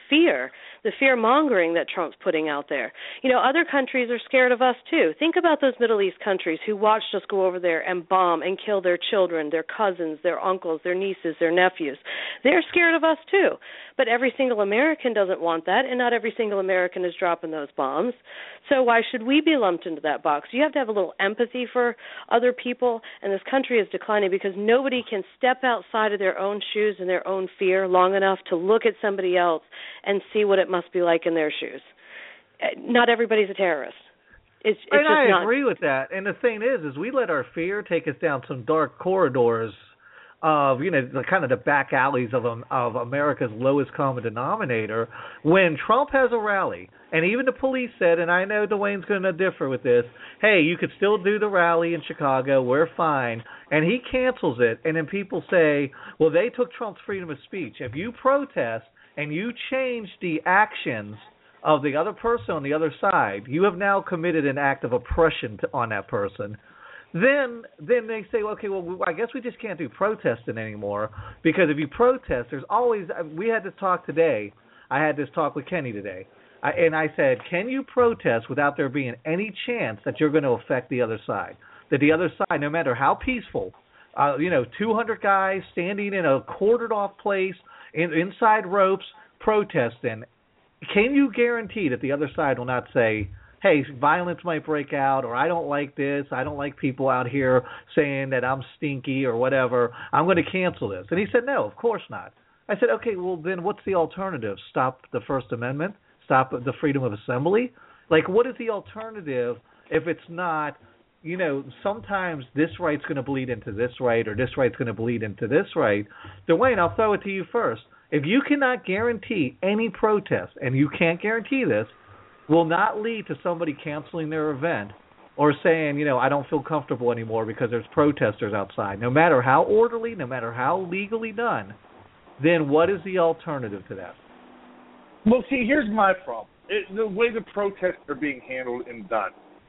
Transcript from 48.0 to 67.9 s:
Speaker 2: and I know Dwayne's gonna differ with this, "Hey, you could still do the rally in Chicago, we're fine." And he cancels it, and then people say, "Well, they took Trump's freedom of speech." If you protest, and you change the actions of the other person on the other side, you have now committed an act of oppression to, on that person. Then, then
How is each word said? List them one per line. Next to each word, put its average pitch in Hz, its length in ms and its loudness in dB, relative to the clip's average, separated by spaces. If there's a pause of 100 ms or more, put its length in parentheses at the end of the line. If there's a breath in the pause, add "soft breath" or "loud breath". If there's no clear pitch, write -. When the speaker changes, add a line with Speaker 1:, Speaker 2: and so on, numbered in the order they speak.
Speaker 2:
and 170 100 -2
I 180 140 2
know 208 220 0
Dwayne's 202 400 -2
gonna 190 260 0
differ 170 360 -2
with 127 140 -4
this, 120 220 4 (360 loud breath)
"Hey, 208 200 6
you 160 160 2
could 165 200 -4
still 208 220 2
do 202 220 0
the 208 80 0
rally 170 460 2
in 156 120 -6
Chicago, 135 560 0
we're 139 340 2
fine." 127 460 0 (300 loud breath)
And 156 120 4
he 220 140 2 (140)
cancels 247 480 -2
it, 113 240 4
and 160 120 -2
then 160 100 -2
people 190 440 -6
say, 151 400 4 (280 loud breath)
"Well, 160 120 4
they 180 200 2
took 247 220 -4
Trump's 208 340 -10
freedom 185 240 -8
of 139 140 -10
speech." 165 360 -10
If 127 160 -10
you 214 160 -6
protest, 208 720 -2 (340 soft breath)
and 151 160 -6
you 220 180 -4 (180)
change 247 380 -4 (140)
the 160 240 -4
actions 139 680 0 (480 soft breath)
of 151 180 4
the 143 140 -2
other 180 160 -2
person 233 400 -4
on 156 100 -4
the 139 100 -4
other 156 280 0
side, 127 480 2
you 160 160 2
have 185 120 2
now 196 240 2
committed 165 460 -2
an 135 100 0
act 143 280 0
of 120 80 -2
oppression 123 640 0
to, - 160 -4
on 120 140 -2
that 101 180 -4
person. 104 500 -6 (560 loud breath)
Then, 240 500 0 (180)
then 220 260 0